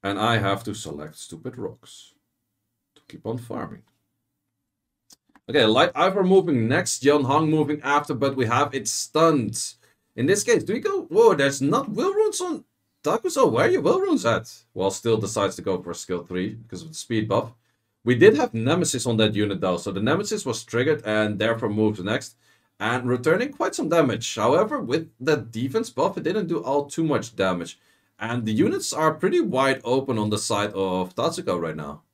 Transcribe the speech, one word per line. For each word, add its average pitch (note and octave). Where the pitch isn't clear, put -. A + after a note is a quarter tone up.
And G2
I A2+
have G2
to G#2
select D2+
stupid A#2+
rocks -
to -
keep -
on A#2
farming. -
Okay, B2+
Light B2+
Ivor F#3
moving E3+
next, D3
Yeon C#3+
Hong D3+
moving D3+
after, C#3+
but C3+
we B2+
have A#2+
it C3
stunned. D3+
In B2
this G3+
case, -
do G3
we C4
go? G4
Whoa, G#3
there's C#3
not A#3
will F4+
runes G#4+
on F4+
Takuso. A#3
Where A#2+
are F4
your F4+
will F#4
runes E4
at? A2
Well, F#2+
still A2
decides G2
to F2
go F#2
for F2
skill F2
three F#2
because F#2+
of D#2+
the D#2+
speed A2
buff. G#2
We B2
did G3
have B3
Nemesis C3+
on A#2
that A2
unit G2+
though, F2+
so G2
the F#2+
Nemesis G3
was A#2+
triggered C#3+
and G#2+
therefore A#2
moves G#2+
next. G#2+
And B2
returning D#3+
quite -
some A3
damage. C#3+
However, E3
with D#3
that B2+
defense C#3
buff, F#3
it D3
didn't F3+
do D#3+
all C#3+
too E3
much C#3
damage. F2+
And A#2
the A2
units A3
are D#3
pretty A#3
wide C3+
open B2+
on G#2+
the G#2
side G#2
of F#2
Tatsuko B2+
right D#2+
now. D2+